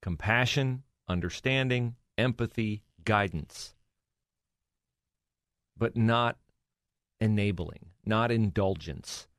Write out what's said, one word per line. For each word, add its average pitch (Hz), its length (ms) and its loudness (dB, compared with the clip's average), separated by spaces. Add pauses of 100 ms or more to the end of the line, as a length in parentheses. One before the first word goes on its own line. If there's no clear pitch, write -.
compassion, 123 800 0 (240)
understanding, 120 880 0 (220)
empathy, 113 680 -2 (200)
guidance, 101 720 -2 (2000)
but 117 180 0
not 117 420 2 (840)
enabling, 101 680 0 (180)
not 113 260 2
indulgence 98 960 -2 (120)